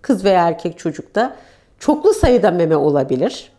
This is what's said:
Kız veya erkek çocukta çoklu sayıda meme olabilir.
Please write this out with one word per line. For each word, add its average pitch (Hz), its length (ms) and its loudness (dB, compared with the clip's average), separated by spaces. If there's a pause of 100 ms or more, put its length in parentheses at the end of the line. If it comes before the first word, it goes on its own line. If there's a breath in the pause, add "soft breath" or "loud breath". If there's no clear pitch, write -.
Kız 190 220 -2
veya 180 240 4
erkek 165 300 -6
çocukta 214 580 -6 (420 loud breath)
çoklu 302 340 2
sayıda 247 380 2
meme 165 260 0
olabilir. 143 840 -2